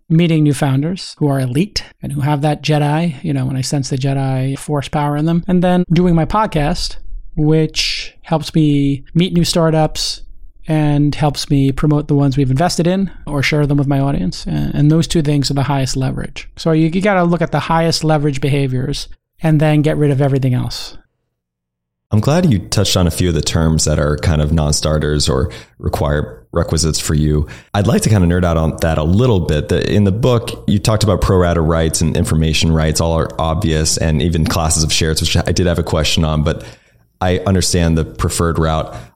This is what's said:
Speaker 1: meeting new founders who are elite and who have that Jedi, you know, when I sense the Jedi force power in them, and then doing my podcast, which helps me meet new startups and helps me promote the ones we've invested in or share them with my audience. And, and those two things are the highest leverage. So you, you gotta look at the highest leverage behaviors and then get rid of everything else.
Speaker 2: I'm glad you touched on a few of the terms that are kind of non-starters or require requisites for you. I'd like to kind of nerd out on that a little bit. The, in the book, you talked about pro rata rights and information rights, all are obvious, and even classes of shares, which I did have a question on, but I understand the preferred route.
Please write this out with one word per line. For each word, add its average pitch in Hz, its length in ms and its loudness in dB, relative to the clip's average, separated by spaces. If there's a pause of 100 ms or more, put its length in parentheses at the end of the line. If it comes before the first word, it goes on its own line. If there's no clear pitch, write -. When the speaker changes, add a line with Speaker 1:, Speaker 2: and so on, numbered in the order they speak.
Speaker 1:
meeting 160 340 2
new 147 100 4
founders 143 640 -2
who 151 80 0
are 139 120 0
elite 131 440 -4 (180)
and 135 100 -8
who 143 100 -4
have 147 200 0
that 147 220 -2
Jedi, 151 600 0
you 160 80 -4
know, 135 140 -2
when 135 100 -4
I 131 60 -4
sense 135 280 -4
the 143 80 -4
Jedi 135 600 -2
force 147 300 -4
power 147 280 -2
in 151 100 0
them, 165 220 0
and 180 160 2
then 180 200 4 (100)
doing 180 220 4
my 160 100 2
podcast, 175 720 -2 (380)
which 156 880 0
helps 160 320 -4
me 143 580 2
meet 175 200 2
new 170 120 2
startups 156 800 0 (440)
and 147 460 2
helps - 360 -2
me 139 220 2
promote 147 360 0
the 147 80 2
ones 143 200 2
we've 135 160 2
invested 165 360 0
in 190 240 0 (160)
or 139 160 -2
share 147 240 0
them 143 100 2
with 143 100 0
my 139 120 0
audience. 143 480 -2
And, 151 260 -2
and 143 180 4
those 160 160 2
two 170 140 0
things 147 300 0
are 143 40 -2
the 139 80 0
highest 139 320 -2
leverage. - 600 -6
So 165 140 0
you, 160 160 2
you 165 120 -2
gotta 190 240 2
look 170 200 2
at 151 80 -4
the 147 80 0
highest 165 440 0
leverage 151 380 0
behaviors 139 640 -2 (340)
and 156 200 4
then 151 200 4
get 151 160 0
rid 147 140 2
of 135 100 0
everything 135 340 2
else. - 420 -6 (1120)
Speaker 2:
I'm 107 100 2
glad 156 300 2
you 101 60 4
touched - 400 0
on 90 80 4
a 82 60 2
few 90 180 0
of 82 60 0
the 80 60 2
terms 80 440 0
that 76 140 0
are 73 180 0
kind 78 240 0
of 76 100 0
non-starters 76 760 0
or 65 220 0 (260)
require - 760 -4
requisites 80 480 -2
for - 140 -2
you. 76 340 2 (280)
I'd 104 100 2
like 196 160 2
to - 80 0
kind 104 140 4
of 85 80 4
nerd 90 120 2
out 85 140 2
on 80 200 0
that - 200 0
a 76 60 0
little 101 380 2
bit. 76 280 -2
The, 87 240 0
in 101 120 4
the 95 60 2
book, 120 540 0
you 104 140 2
talked 107 240 2
about 180 180 2
pro 98 160 2
rata 87 240 2
rights 82 400 0
and 80 160 0
information 80 540 2
rights, 80 280 2
all 82 140 0
are 80 160 0 (100)
obvious, 80 580 0
and 78 260 0
even 82 200 0
classes 80 400 0
of 76 80 -2
shares, 80 300 0
which 82 160 -2
I - 140 0
did 87 160 0
have 85 100 0
a 82 60 -2
question 78 400 0
on, 78 180 0
but 76 240 -2 (560)
I 90 240 0
understand 87 500 2
the 80 100 0
preferred 82 520 -2
route. 78 340 -2 (240)